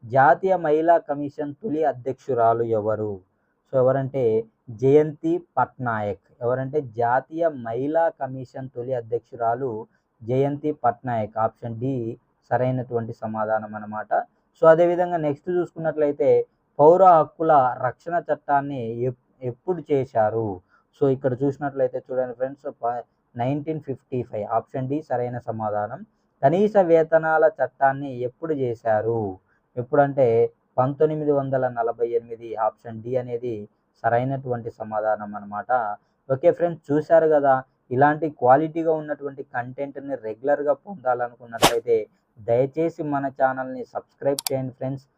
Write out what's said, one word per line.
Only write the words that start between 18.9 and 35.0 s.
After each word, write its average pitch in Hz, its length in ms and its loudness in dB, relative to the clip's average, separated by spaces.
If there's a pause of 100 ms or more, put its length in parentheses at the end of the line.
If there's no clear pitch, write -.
ఎప్-, 123 160 -4 (260)
ఎప్పుడు 147 480 -6
చేశారు? 110 680 0 (400)
So, 143 80 4
ఇక్కడ 131 340 -2
చూసినట్లయితే 135 580 -2 (100)
చూడండి 127 240 -4
ఫ్రెండ్స్, 135 360 -8 (120)
ప-, 120 200 -4 (320)
నైన్టీన్ 147 460 -2
ఫిఫ్టీ 127 420 -8
ఫైవ్, 107 240 -8
ఆప్షన్ 123 420 -4
D 147 120 -2
సరైన 123 360 -4
సమాధానం. 110 680 -6 (380)
కనీస 202 340 4
వేతనాల 160 720 4 (100)
చట్టాన్ని 135 580 0
ఎప్పుడు 127 360 -4
చేశారు? 113 840 -2 (380)
ఎప్పుడంటే 135 720 2 (260)
పంతొమ్మిది 147 540 0
వందల 135 360 0
నలభై 117 400 -2
ఎనిమిది, 117 480 -6
ఆప్షన్ 110 480 -6
D 123 140 -4
అనేది 120 520 -6 (340)
సరైనటువంటి 123 680 -2
సమాధానం 107 640 -4